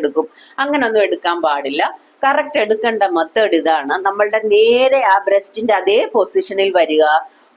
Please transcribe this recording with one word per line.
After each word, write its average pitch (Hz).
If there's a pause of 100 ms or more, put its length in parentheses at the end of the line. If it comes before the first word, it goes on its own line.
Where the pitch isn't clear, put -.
എടുക്കും, 151 (360)
അങ്ങനൊന്നും 247
എടുക്കാൻ 175
പാടില്ല. 143 (400)
കറക്റ്റ് 294
എടുക്കേണ്ട 220 (140)
മെത്തേഡ് 196
ഇതാണ്. 151 (120)
നമ്മളുടെ 208 (140)
നേരെ 240 (140)
ആ - (100)
ബ്രെസ്റ്റിന്റെ 202
അതേ 196 (160)
പൊസിഷനിൽ 190
വരിക, 156 (520)